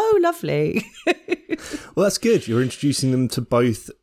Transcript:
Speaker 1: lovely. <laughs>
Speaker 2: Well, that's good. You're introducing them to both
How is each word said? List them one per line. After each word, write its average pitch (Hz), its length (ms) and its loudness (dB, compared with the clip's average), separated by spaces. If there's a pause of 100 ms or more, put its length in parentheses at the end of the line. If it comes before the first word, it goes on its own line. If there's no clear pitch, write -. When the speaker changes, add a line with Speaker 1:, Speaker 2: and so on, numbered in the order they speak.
(200)
Speaker 1:
lovely. 170 680 0 (220)
<laughs> 349 80 2 (800)
Speaker 2:
Well, 190 120 2
that's 196 140 0
good. 220 280 2
You're 117 140 2
introducing 131 500 0
them 127 180 2
to 127 120 -4
both 120 480 0 (140)